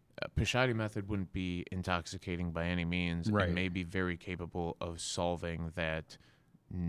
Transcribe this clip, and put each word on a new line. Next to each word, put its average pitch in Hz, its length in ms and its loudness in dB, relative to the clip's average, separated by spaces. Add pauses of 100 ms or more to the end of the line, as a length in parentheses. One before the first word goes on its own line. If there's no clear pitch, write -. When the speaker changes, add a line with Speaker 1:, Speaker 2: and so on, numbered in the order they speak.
(220)
Speaker 1:
Uh, - 60 -4 (100)
Pashadi 123 380 4
method 107 340 -2
wouldn't 98 240 -2
be 90 380 0
intoxicating 90 800 0
by 82 160 0
any 87 180 2
means. 87 460 0
Speaker 2:
Right. 98 180 6
Speaker 1:
It 85 40 2
may 92 160 2
be 92 140 -2
very 87 340 0
capable 85 600 -4
of 82 220 -4
solving 85 760 -2
that 80 440 -2 (680)